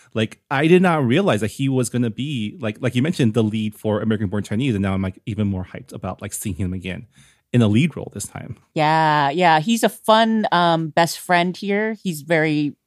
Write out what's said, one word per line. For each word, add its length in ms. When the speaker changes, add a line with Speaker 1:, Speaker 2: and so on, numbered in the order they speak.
Speaker 1:
like, 360
I 180
did 140
not 240
realize 360
that 100
he 180
was 200
gonna 200
be, 500
like, 220
like 140
you 60
mentioned, 320
the 100
lead 320
for 260
American 280
Born 140
Chinese. 320
And 60
now 120
I'm, 80
like, 240
even 220
more 180
hyped 280
about, 280
like, 120
seeing 220
him 180
again 340
in 80
a 60
lead 280
role 180
this 140
time. 300
Speaker 2:
Yeah, 540
yeah. 300
He's 240
a 60
fun, 600
um, 380
best 300
friend 360
here. 380
He's 280
very 540